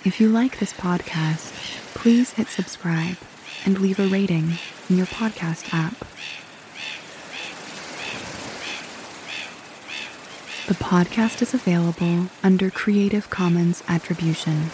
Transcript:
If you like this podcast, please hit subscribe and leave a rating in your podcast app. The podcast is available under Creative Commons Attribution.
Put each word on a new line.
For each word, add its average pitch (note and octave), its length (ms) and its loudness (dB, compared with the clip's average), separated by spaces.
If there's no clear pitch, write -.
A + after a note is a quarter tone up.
If F#3+ 160 0
you A3 80 8
like A3+ 300 4
this - 160 -2
podcast, D#3+ 800 -2
please A#3 380 6
hit A3 160 -2
subscribe E3+ 680 -2
and F#3+ 140 4
leave F#3+ 220 2
a G3 80 4
rating F3+ 460 2
in F#3 80 6
your F#3 80 4
podcast F3+ 680 -4
app. E3 220 0
The - 180 0
podcast G3+ 600 4
is - 100 -2
available F3 760 4
under F#3+ 300 6
Creative G3+ 580 2
Commons F3 580 2
Attribution. D#3+ 880 0